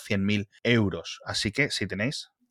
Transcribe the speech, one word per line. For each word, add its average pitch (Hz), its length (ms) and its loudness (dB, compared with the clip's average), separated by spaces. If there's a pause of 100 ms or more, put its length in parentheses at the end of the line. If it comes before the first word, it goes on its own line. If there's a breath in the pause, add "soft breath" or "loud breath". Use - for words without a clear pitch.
cien 98 220 0
mil 104 240 0 (140)
euros. 104 640 2
Así - 260 -2
que 139 200 0
si - 160 -2
tenéis 104 420 -4 (220)